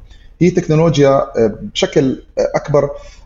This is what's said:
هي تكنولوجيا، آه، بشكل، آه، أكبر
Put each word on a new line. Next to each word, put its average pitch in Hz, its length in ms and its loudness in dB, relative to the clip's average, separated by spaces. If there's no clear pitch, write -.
هي 175 80 4
تكنولوجيا، 156 600 2
آه، 120 520 0
بشكل، 139 600 -2
آه، - 180 -2
أكبر 143 340 0